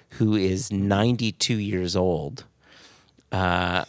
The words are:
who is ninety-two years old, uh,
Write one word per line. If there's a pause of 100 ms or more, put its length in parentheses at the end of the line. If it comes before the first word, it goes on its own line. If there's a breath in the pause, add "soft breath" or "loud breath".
(180 soft breath)
who
is
ninety-two
years
old, (880 soft breath)
uh,